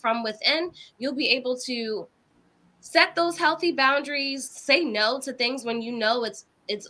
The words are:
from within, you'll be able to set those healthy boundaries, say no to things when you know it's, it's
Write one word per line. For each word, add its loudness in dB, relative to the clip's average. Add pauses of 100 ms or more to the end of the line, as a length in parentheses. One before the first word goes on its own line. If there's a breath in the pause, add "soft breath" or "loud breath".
from 0
within, -2 (280 loud breath)
you'll -2
be 0
able 0
to -4 (760)
set 4
those 2
healthy 2
boundaries, 0
say 2
no 2
to -6
things -2
when -2
you -6
know 2
it's, -8 (220)
it's -6